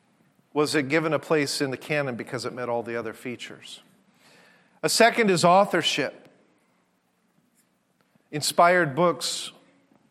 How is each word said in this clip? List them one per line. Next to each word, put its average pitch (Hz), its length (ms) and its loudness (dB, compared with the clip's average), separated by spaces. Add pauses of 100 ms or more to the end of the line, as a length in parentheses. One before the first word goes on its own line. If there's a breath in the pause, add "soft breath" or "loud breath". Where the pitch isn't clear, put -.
(540 soft breath)
was 143 220 0
it 135 140 0
given 160 240 0
a 139 60 0
place 147 420 -2
in 135 100 -2
the 123 60 -8
canon 143 380 -4
because 117 280 -8
it 120 80 -6
met 123 160 -10
all 117 160 -4
the 117 140 -8
other 110 160 -8
features. - 640 -14 (1040 soft breath)
A 160 60 0
second 226 420 4
is 170 140 2
authorship. 175 840 2 (2000)
Inspired 170 640 2
books - 600 -2 (580)